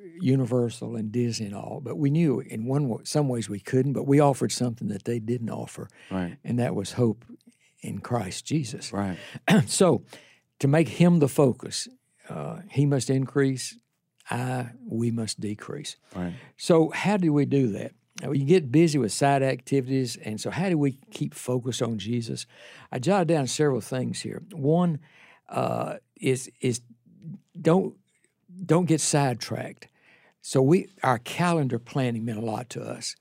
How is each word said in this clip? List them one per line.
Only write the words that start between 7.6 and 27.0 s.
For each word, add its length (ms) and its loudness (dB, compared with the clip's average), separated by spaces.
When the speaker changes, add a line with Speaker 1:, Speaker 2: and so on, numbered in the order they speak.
Speaker 1:
in 200 -8
Christ 460 -6
Jesus. 460 -4
Speaker 2:
Right. 260 -4
Speaker 1:
<clears throat> 200 6
So, 360 4
to 80 0
make 220 4
him 320 6
the 80 4
focus, 580 0
uh, 300 -8
he 160 2
must 240 2
increase, 720 0
I, 420 -4
we 280 -2
must 280 -6
decrease. 560 -10
Speaker 2:
Right. 200 -6
Speaker 1:
So 340 4
how 260 0
do 160 2
we 140 2
do 220 2
that? 240 -6
Now, 120 -6
you 120 0
get 280 2
busy 260 4
with 140 0
side 320 2
activities, 720 -2
and 240 -8
so 100 -6
how 180 -2
do 80 2
we 220 0
keep 200 -4
focus 480 -4
on 180 -2
Jesus? 460 -6
I 80 -6
jotted 300 2
down 180 2
several 340 0
things 400 -4
here. 300 -8
One, 480 2
uh, 500 -4
is, 300 -2
is 200 -2